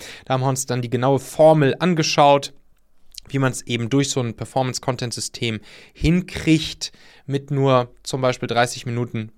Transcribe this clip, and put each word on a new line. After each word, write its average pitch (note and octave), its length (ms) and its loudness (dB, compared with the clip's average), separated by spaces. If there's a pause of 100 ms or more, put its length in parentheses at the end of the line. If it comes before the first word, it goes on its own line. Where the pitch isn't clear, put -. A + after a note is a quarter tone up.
(260)
Da C3+ 80 -2
haben C3 80 0
wir C3 80 0
uns C3 160 -2
dann B2 160 -4
die A#2+ 80 -8
genaue B2+ 300 2
Formel D#3 600 4
angeschaut, D3+ 720 2 (800)
wie C3+ 100 -2
man C3 140 2
es - 80 -10
eben A#2 280 -4
durch C#3 200 2
so - 120 -2
ein A#2 140 -4
Performance-Content-System A#2+ 1300 -6 (320)
hinkriegt, D#3+ 1000 -2 (360)
mit C#3 240 -6
nur C3+ 500 2
zum C3+ 200 -6
Beispiel B2+ 260 -2
dreißig A#2+ 400 -2
Minuten A#2 500 -6